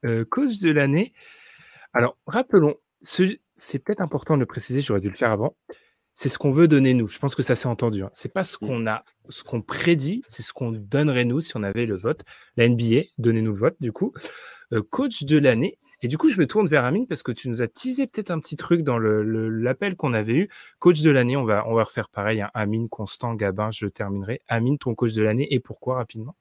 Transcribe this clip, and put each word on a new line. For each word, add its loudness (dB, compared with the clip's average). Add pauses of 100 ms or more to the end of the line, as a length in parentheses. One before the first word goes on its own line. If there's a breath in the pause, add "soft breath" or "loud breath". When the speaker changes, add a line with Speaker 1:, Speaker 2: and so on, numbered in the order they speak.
Speaker 1:
Euh, -2
coach -2
de 2
l'année. 2 (800 loud breath)
Alors, 2 (120)
rappelons, 4 (260)
ce, 0 (200)
c'est -6
peut-être -4
important -2
de 2
le 0
préciser, -6
j'aurais 0
dû -4
le -8
faire 2
avant, -2 (580 loud breath)
c'est -4
ce 0
qu'on 2
veut 8
donner, 6
nous. 2
Je -14
pense -4
que -2
ça 2
s'est -4
entendu, -2
hein. -12
C'est -10
pas -2
ce -6
Speaker 2:
Mm. -8
Speaker 1:
qu'on -4
a, -4 (240)
ce -8
qu'on -6
prédit, 0
c'est -10
ce -4
qu'on -6
donnerait, 0
nous, 0
si -8
on -4
avait -2
le -2
Speaker 2:
C'est -8
ça. -2
Speaker 1:
vote. -4 (320 loud breath)
La 6
N 6
B -2 (160)
A, 2 (160)
donnez-nous 2
le -4
vote, 0
du -4
coup. -4 (600 loud breath)
Euh, 0
coach -4
de 4
l'année. 2 (240 soft breath)
Et -4
du -4
coup, 4
je 2
me 4
tourne 2
vers 4
Amine 0
parce -6
que -6
tu -8
nous -2
as 0
teasé -4
peut-être -8
un -2
petit -10
truc 0
dans 0
le, 2
le, -2
l'appel -2
qu'on -2
avait 0
eu. 2 (300 loud breath)
Coach 6
de 6
l'année, 4
on -2
va, 2
on 0
va 4
refaire -6
pareil, -2
hein. -6
Amine, -2
Constant, -6
Gabin, -2
je -8
terminerai. -6
Amine, 0
ton -4
coach -2
de 2
l'année 0
et 2
pourquoi, -8
rapidement ? -10